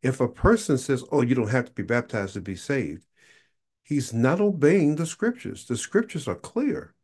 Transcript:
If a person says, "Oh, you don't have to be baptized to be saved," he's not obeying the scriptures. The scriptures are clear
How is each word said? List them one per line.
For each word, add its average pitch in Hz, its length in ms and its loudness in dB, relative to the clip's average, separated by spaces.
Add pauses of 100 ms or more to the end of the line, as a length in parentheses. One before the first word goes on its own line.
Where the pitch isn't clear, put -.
If 131 180 0
a 123 80 2
person 190 500 4
says, 131 340 -2
"Oh, 139 100 4
you 123 140 2
don't 110 140 0
have 123 160 0
to - 60 -20
be 101 120 -8
baptized 110 500 -2
to 101 60 -6
be 90 160 -8
saved," 95 500 -6 (800)
he's 143 280 -4
not 131 280 2
obeying 165 560 4
the 165 100 -2
scriptures. 214 600 -6
The 123 100 -4
scriptures - 500 -2
are - 80 -4
clear 226 580 -4 (120)